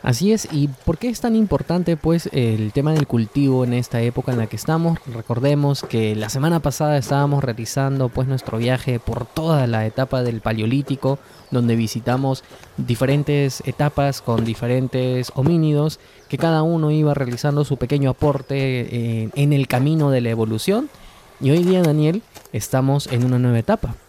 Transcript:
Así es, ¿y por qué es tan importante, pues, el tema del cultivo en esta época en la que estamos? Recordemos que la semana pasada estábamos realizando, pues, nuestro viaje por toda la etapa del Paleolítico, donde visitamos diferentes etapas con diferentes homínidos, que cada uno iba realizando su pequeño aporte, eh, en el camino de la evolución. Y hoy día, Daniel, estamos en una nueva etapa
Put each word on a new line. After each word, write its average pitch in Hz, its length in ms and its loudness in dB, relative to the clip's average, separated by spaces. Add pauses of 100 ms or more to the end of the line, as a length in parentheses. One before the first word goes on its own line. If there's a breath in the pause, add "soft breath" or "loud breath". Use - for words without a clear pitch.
Así 139 300 2
es, 214 180 0
¿y 147 180 2 (180)
por 165 100 0
qué 240 140 -4
es 226 100 -6
tan 226 160 2
importante, 175 600 2
pues, 165 340 0
el 110 400 0
tema 147 220 2
del 151 120 2
cultivo 127 580 2
en 123 100 -2
esta 123 260 -2
época 120 320 -2
en 123 60 -2
la 113 80 -2
que 110 100 -8
estamos? 165 420 0 (160)
Recordemos 139 680 0
que 110 340 -2
la 107 140 -4
semana 156 300 0
pasada 151 360 0
estábamos 143 480 0
realizando, 131 640 -2
pues, 127 180 -2
nuestro 131 300 -4
viaje 120 420 -2
por 117 280 -6
toda 156 400 0
la 113 180 0
etapa 127 380 -2
del 117 180 -2
Paleolítico, 131 760 -2 (320 loud breath)
donde 120 260 2
visitamos 120 680 -2 (340 loud breath)
diferentes 135 880 0
etapas 143 560 -2
con 113 240 0
diferentes 127 880 -2
homínidos, 151 680 2 (300 loud breath)
que 139 80 -4
cada 160 240 2
uno 160 280 2
iba 151 220 2
realizando 139 540 0
su 139 100 -2
pequeño 139 320 0
aporte, 139 480 0
eh, 120 800 -2
en 143 180 2
el 139 160 2
camino 143 420 2
de 127 120 2
la 117 80 -2
evolución. 113 580 0 (540 loud breath)
Y 135 80 2
hoy 170 120 4
día, 180 200 4
Daniel, 156 400 2 (320)
estamos 135 580 0
en 120 100 0
una 127 160 2
nueva 123 200 4
etapa 117 380 -2 (120)